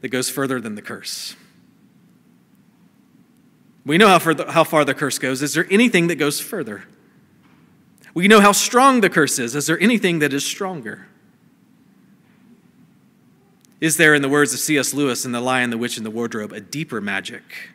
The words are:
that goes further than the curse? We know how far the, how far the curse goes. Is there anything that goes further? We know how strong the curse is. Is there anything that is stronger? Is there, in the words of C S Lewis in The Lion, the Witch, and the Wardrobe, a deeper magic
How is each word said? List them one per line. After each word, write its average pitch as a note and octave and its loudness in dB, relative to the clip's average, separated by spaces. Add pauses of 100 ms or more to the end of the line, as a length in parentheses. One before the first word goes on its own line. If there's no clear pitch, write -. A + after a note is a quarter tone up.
that B2+ -8
goes B2+ -4
further C3+ -4
than A2 -10
the G#2 -16
curse? - -14 (2500)
We D3 0
know G#3 8
how F3+ 8
far D#3+ 0
the, D3 -4
how E3 4
far D3+ 2
the C#3 0
curse C3+ -4
goes. C3 -4
Is C#3+ -4
there E3 -2
anything G3+ 4
that E3+ -2
goes C#3+ -2
further? A2 -10 (1300)
We F3+ 0
know G#3+ 10
how G3+ 8
strong B3+ 4
the F#3+ 4
curse C#3+ 0
is. A#2+ -6
Is C#3+ -4
there D#3+ -2
anything F#3+ 2
that D3 0
is C#3 -4
stronger? C3+ -10 (2750)
Is D#3+ -2
there, D#3 6
in D3 2
the C3+ -2
words C#3+ 2
of B2 -8
C D3+ -2
S C3 -2
Lewis C3 -2
in B2+ -8
The A#2+ -6
Lion, B2+ -2
the A#2 -6
Witch, A#2+ -6
and A2+ -10
the A2 -8
Wardrobe, A2+ -8
a G#2+ -14
deeper C3 -10
magic - -10